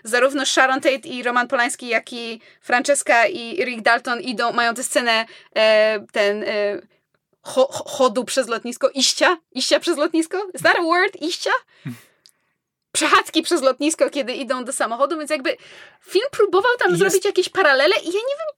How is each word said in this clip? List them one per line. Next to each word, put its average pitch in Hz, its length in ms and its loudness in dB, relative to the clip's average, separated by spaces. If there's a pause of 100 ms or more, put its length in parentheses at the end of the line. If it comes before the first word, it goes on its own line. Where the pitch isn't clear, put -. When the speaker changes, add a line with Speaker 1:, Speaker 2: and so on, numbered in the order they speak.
Speaker 1:
Zarówno 240 420 0
Sharon 269 360 2
Tate 269 280 0
i 247 140 -10
Roman 247 240 0
Polański, 247 400 -2
jak 226 260 -4
i 233 280 -10 (200)
Francesca 254 640 2
i 233 380 -6
Rick 240 160 -6
Dalton 240 400 0
idą, 233 320 -2
mają 233 200 0
tę 254 100 -6
scenę, 233 420 0 (300)
e, 220 440 4 (120)
ten... 208 320 0
e, 208 380 -4 (600)
cho-, 262 280 2
cho-, - 180 -10
chodu 254 360 0
przez 254 220 -2
lotnisko, 240 420 -2
iścia? 311 480 2 (140)
Iścia 254 280 0
przez 330 180 -2
lotnisko? 330 400 -2 (160)
Is - 80 -12
that 349 180 2
a 359 40 -2
word? 349 380 0
Iścia? 349 300 -4 (1400)
Przechadzki 311 520 2
przez 330 180 0
lotnisko, 269 480 2
kiedy 247 240 -4
idą 254 320 -6
do 269 80 -8
samochodu, 269 440 -2
więc 302 120 -8
jakby 302 280 -2 (520)
film 427 220 0
próbował 403 480 4
tam 359 100 2
Speaker 2:
Jest 349 100 2
Speaker 1:
zrobić 381 260 2
jakieś 370 240 0
paralele 311 460 4
i - 100 -4
ja 330 60 -4
nie 466 260 -2
wiem 640 100 -8 (100)